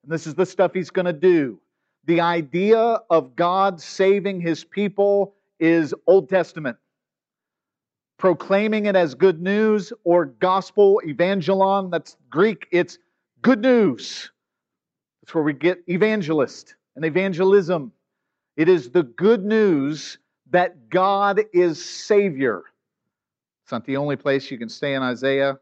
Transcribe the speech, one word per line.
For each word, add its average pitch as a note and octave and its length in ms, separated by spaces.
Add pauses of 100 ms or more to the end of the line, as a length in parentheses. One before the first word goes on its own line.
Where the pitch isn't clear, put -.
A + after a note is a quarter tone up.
And C3+ 80
this D#3+ 160
is D3+ 80
the F3 100
stuff F3+ 280
he's F3+ 160
gonna F3+ 240
do. D3+ 480 (420)
The E3+ 160
idea F3 880
of C3 280
God F3+ 420
saving F#3+ 640
his E3 240
people G3+ 680 (240)
is E3 380 (100)
Old F#3+ 220
Testament. D#3 500 (1400)
Proclaiming G#3 680
it G3 120
as D#3+ 180
good F3 260
news G#3 520 (100)
or F3 220
gospel, F#3+ 800
evangelon, F#3+ 840
that's - 280 (120)
Greek, G3 400
it's F3 300 (420)
good A#3 200
news. G#3+ 680 (920)
That's - 120
where D#3+ 100
we D3+ 100
get E3+ 340
evangelist E3+ 880 (220)
and D3+ 80
evangelism. F3+ 880 (640)
It D#3+ 100
is F3+ 240
the F3 120
good F#3 420
news F3+ 720 (300)
that E3+ 420
God G3 520 (120)
is F3 300
Savior. C3+ 800 (1000)
It's - 80
not A#2+ 140
the C#3 100
only C#3+ 220
place C3+ 340
you C3+ 60
can A2+ 100
stay C#3 260
in C3+ 80
Isaiah. C3+ 600